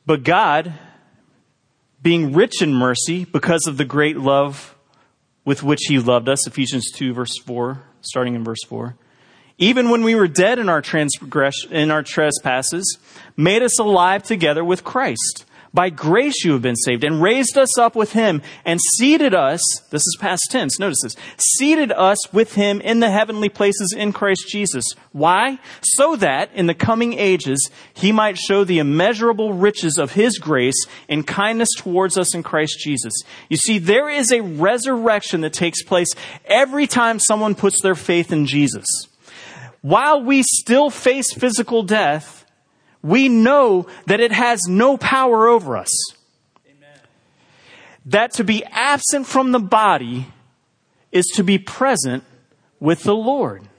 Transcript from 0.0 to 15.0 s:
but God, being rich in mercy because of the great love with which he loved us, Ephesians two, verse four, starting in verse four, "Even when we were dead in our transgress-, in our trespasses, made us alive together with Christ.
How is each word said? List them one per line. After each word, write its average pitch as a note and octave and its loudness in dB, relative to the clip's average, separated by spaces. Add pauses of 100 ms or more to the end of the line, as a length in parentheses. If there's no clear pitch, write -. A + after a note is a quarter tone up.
but D3 0
God, E3 2 (1300)
being D#3+ 2
rich G3+ 2
in D#3 0
mercy B2+ -2
because E3 0
of C#3+ -6
the D3 -2
great D3 0
love C#3 -2 (720)
with C#3 -2
which C#3 0
he C#3+ 2
loved A#2+ 2
us, C3+ 0
Ephesians B2+ -4
two, C3 -6
verse B2 -6
four, B2 -6 (180)
starting B2 -4
in A#2 -6
verse A2+ -8
four, A#2 -12 (640)
"Even A#3+ 4
when A#3 2
we A3+ 2
were G3+ 4
dead F#3 2
in G#3 -2
our D#3 2
transgress-, C#3 -2
in D#3 0
our D3+ 0
trespasses, D3 -2 (380)
made F#3+ 2
us A#3+ 0
alive G3 2
together E3 -2
with F3+ -2
Christ. - -6 (280)